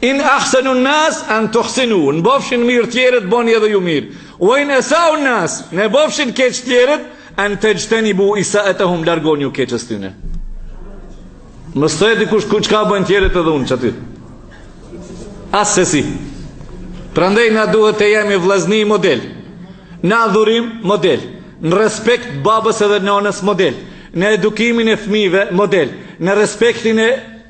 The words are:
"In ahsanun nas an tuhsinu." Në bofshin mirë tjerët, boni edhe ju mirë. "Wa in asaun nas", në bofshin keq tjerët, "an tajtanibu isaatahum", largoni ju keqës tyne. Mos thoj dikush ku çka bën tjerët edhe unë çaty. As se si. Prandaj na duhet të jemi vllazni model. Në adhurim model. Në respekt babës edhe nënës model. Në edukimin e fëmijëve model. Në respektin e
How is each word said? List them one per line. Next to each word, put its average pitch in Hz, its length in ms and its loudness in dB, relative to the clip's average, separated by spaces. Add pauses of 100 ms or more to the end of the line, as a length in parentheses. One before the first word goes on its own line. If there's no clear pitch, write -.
"In 269 200 0
ahsanun 262 600 2
nas 302 460 0
an 214 220 0
tuhsinu." 220 600 0
Në 160 100 0
bofshin 240 420 2
mirë 240 240 2
tjerët, 247 420 2
boni 233 220 2
edhe 214 180 4
ju 202 120 2
mirë. 156 260 -2 (320)
"Wa 233 200 4
in 285 120 0
asaun 311 520 2
nas", 220 400 -2 (100)
në 202 180 0
bofshin 285 420 0
keq 254 200 0 (140)
tjerët, 254 340 2 (360)
"an 202 200 -2
tajtanibu 208 800 0
isaatahum", 190 680 0
largoni 156 380 0
ju 135 100 -2
keqës 120 360 -4
tyne. 98 260 -8 (1600)
Mos 151 220 0
thoj 220 240 2
dikush 208 280 0
ku 202 140 0
çka 214 240 0
bën 190 200 0
tjerët 185 300 2
edhe 165 160 2
unë 135 160 -2
çaty. 123 260 -2 (1600)
As 202 240 0
se 180 100 4
si. 143 200 0 (1080)
Prandaj 202 380 4
na 220 140 2
duhet 214 340 4
të 202 60 4
jemi 208 300 2
vllazni 196 500 2
model. 185 340 2 (840)
Në 190 120 2
adhurim 226 560 2 (120)
model. 175 360 2 (440)
Në 165 100 0
respekt 208 680 0
babës 214 420 2
edhe 202 140 2
nënës 202 440 0
model. 185 300 2 (400)
Në 196 240 2
edukimin 220 500 0
e 220 80 2
fëmijëve 202 560 0
model. 180 380 2 (320)
Në 190 140 0
respektin 220 640 2
e 226 100 2 (400)